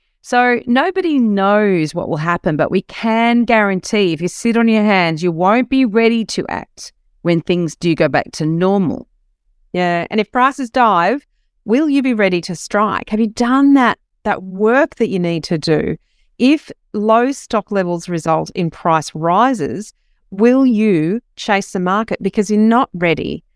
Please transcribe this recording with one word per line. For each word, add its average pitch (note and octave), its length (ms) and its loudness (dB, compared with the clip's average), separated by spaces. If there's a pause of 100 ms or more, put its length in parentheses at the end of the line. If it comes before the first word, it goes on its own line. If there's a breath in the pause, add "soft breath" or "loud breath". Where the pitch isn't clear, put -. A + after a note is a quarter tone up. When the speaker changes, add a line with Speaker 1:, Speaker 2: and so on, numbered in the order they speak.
(220)
Speaker 1:
So B3 440 0
nobody D#4+ 540 0
knows G3+ 760 2
what - 140 -6
will D3+ 80 -4
happen, E3 400 -2
but D3 160 0
we G3 120 0
can A#3 600 0
guarantee G3+ 680 0
if D#3 80 -6
you F3 80 -2
sit A#3 260 -2
on A3+ 140 2
your A3 140 2
hands, F3 380 0
you F3+ 80 0
won't G3 400 0
be C4 140 2
ready A3+ 420 2
to - 220 -6
act - 460 -12 (300)
when E3+ 180 2
things F3 340 -2
do E3+ 200 -2
go D#3 120 2
back C#3 260 -2
to D#3 120 -6
normal. F3 640 -2 (640)
Speaker 2:
Yeah. F3 360 -2
And G#3+ 120 -2
if G3+ 100 -8
prices C4 380 -2
dive, A3 580 2 (380)
will C#4 240 2
you C#4 120 2
be B3 120 0
ready F#3+ 260 2
to E3+ 160 -8
strike? - 540 -4
Have G#3+ 100 -2
you A3+ 80 0
done C4 460 2
that, B3+ 260 4 (240)
that G3+ 200 -2
work G#3+ 520 0
that A3 140 -2
you F#3 100 -2
need E3+ 260 -2
to E3 120 -2
do? D#3 400 -2 (420)
If C4+ 320 2 (220)
low A3+ 400 0
stock - 380 -6
levels F3 360 -2
result D#3+ 480 -4
in E3+ 140 -2
price D#3+ 440 -2
rises, F3+ 800 -2 (380)
will A#3+ 340 4
you G#3 540 2 (160)
chase - 380 -4
the F#3+ 80 -4
market G3 420 -2
because G3+ 260 -2
you're G#3 100 2
not A3+ 340 2
ready? E3+ 500 -2 (120)